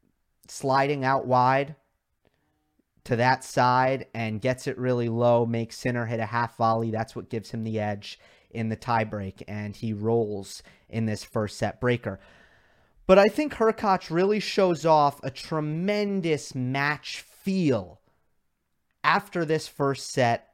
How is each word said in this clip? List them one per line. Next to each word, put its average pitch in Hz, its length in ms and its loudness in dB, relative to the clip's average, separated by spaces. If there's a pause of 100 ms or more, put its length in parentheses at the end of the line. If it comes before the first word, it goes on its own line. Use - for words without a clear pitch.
(460)
sliding 139 580 0
out 135 220 0
wide 131 480 2 (1300)
to 123 140 -2
that 127 260 2
side 127 720 2
and 110 260 -4
gets 127 260 -2
it 131 120 -4
really 120 300 0
low, 120 360 4
makes 117 320 -4
Sinner 120 300 -4
hit 113 140 -4
a 110 60 -4
half 117 300 -4
volley. 113 340 2
That's 110 260 -4
what 98 140 -12
gives 110 200 -8
him 113 140 -6
the 110 160 -4
edge 104 400 -6 (300)
in 113 180 -4
the 110 80 -2
tiebreak, 110 720 -4
and 104 260 -8
he 113 180 -6
rolls 104 680 -2 (260)
in 113 180 -4
this 107 180 -4
first 107 340 -4
set 104 220 -4
breaker. 120 400 -2 (840)
But 190 120 8
I 202 100 8
think 302 260 -2
Hurkacz 220 560 0
really 190 280 2
shows 175 480 2
off 151 380 6
a 139 60 -6
tremendous 170 1200 -2
match 139 680 -4
feel 143 800 -2 (1000)
after 175 420 0
this 156 220 -2
first 139 460 -4
set - 420 0